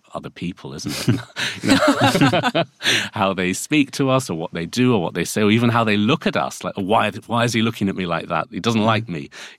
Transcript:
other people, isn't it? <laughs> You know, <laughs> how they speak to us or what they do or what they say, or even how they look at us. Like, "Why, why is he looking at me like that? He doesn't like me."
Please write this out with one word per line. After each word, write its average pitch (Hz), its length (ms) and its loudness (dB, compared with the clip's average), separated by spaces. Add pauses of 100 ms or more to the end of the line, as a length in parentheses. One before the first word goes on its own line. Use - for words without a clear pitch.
(120)
other 80 160 -10
people, 73 460 -10
isn't 78 180 -8 (160)
it? 117 160 2
<laughs> - 380 -8
You - 80 0
know, 254 920 2 (260)
<laughs> - 220 -2
how 98 200 0
they 92 220 0
speak 147 380 0
to 135 180 0
us 131 180 2
or 90 60 -4
what 82 180 -8
they 85 140 -6
do 123 280 2
or 104 60 2
what 82 140 -2
they 87 100 -2
say, - 180 -4
or 104 80 4
even 113 200 4
how 117 140 2
they 107 120 2
look 110 300 0
at 196 100 0
us. 71 260 -4
Like, 90 140 -6
"Why, 104 340 2 (160)
why 117 180 0
is 117 100 0
he 113 80 2
looking 113 260 0
at 95 80 -2
me 95 80 -4
like 85 240 -4
that? 80 220 -2
He - 100 -8
doesn't 113 240 0
like 110 240 0
me." 78 220 -8 (280)